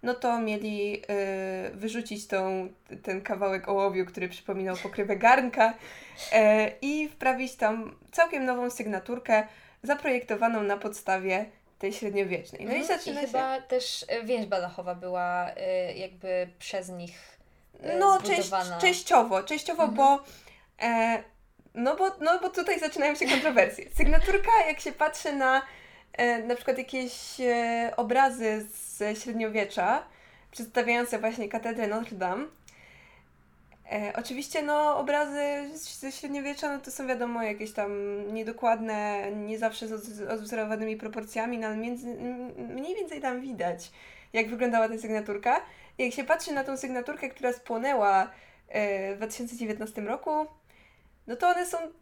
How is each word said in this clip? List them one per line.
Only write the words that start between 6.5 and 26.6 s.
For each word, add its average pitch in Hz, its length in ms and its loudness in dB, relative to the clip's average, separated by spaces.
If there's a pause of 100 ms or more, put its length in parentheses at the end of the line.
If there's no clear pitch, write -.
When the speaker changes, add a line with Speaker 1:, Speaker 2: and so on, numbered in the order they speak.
Speaker 1:
i 302 260 -2
wprawić 262 480 0
tam 220 420 0 (140)
całkiem 330 320 4
nową 247 260 0
sygnaturkę 220 760 0 (360)
zaprojektowaną 233 800 0
na 202 140 0
podstawie 190 720 0 (320)
tej 196 140 -2
średniowiecznej. 196 720 -4
No 220 80 -2
i 277 40 0
Speaker 2:
Mhm. 330 220 0
Speaker 1:
zaczyna 285 220 -6
Speaker 2:
I - 20 -2
Speaker 1:
się 269 40 -2
Speaker 2:
chyba 262 340 0
też, 254 480 -2
e, 233 160 -4
więźba 214 360 0
dachowa 180 340 -6
była, 180 640 -2
e, 185 380 -2
jakby 185 540 -4 (100)
przez 185 300 -6
nich, 175 500 -14 (440)
e, - 160 -2
Speaker 1:
No, 392 240 8
część-, 370 200 2
Speaker 2:
zbudowana. 370 360 -2
Speaker 1:
częściowo, 254 640 4
częściowo, 311 400 0
Speaker 2:
Mhm. 220 140 2
Speaker 1:
bo, 277 280 8 (580)
e, 226 400 2 (520)
no 254 220 2
bo, 381 140 2 (100)
no 339 200 4
bo 359 80 -2
tutaj 359 320 0
zaczynają 302 340 0
się 285 120 0
kontrowersje. 269 580 4 (120)
Sygnaturka, 381 540 6 (180)
jak 302 120 -2
się 294 120 -4
patrzy 302 400 0
na, 269 300 4 (500)
e, 240 300 2
na 240 120 0
przykład 254 240 0